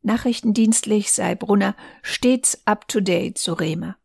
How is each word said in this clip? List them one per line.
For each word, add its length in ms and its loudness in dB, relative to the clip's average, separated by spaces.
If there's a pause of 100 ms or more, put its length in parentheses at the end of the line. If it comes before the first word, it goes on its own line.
Nachrichtendienstlich 1080 2
sei 240 0
Brunner 400 0 (260)
stets 640 0
up-to-date, 720 -2
so 160 -4
Rehmer. 520 -4